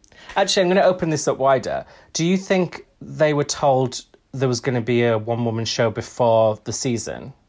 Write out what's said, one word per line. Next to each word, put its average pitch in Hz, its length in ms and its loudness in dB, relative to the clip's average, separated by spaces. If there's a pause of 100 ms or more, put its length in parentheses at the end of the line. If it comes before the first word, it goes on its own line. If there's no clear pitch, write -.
(360)
actually, 196 280 2
I'm 180 40 2
gonna 185 140 4
open 185 280 2
this 151 180 -2
up 135 120 0
wider. 127 460 0 (280)
Do 160 120 -2
you 185 120 2
think 185 480 -2 (160)
they 147 320 0
were 147 100 0
told 131 600 0 (280)
there 135 160 -2
was 123 120 -2
gonna 123 220 -2
be 120 220 0
a 117 140 2
one-woman 113 480 -4
show 117 240 0
before 113 760 2
the 113 80 -6
season? 107 600 -6 (160)